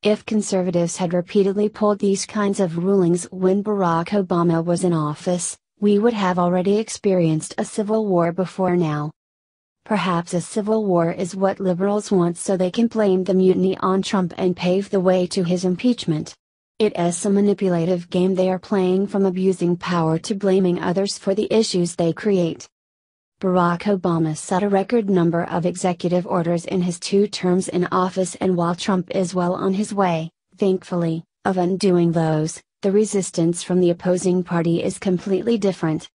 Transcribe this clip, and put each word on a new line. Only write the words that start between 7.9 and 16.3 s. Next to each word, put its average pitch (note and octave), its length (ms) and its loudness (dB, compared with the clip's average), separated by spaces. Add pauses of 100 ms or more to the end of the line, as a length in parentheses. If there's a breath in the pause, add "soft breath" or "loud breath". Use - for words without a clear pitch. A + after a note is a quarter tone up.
war F3 280 2
before F3+ 420 -2
now. D3+ 360 -2 (720)
Perhaps F3 480 -2
a F3 80 0
civil A3 420 -2
war E3+ 280 2
is F#3 260 -6
what G3 240 -2
liberals G3 500 -2
want E3+ 260 2
so G3 200 -2
they F3+ 140 0
can A#3 160 2
blame G3+ 360 2
the F#3 120 0
mutiny F#3 420 4
on F#3+ 240 0
Trump F#3 340 -2
and F3+ 220 0
pave F#3 320 0
the G3+ 100 2
way F#3 280 2
to F#3 160 -2
his F3+ 200 0
impeachment. F3+ 720 -2 (420)